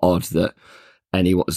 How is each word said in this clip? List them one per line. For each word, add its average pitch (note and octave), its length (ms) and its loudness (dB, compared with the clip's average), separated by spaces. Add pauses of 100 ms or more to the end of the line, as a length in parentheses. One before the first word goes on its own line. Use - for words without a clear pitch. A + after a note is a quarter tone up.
odd F2 220 2
that - 300 -4 (580)
anyone, F#2 340 2 (100)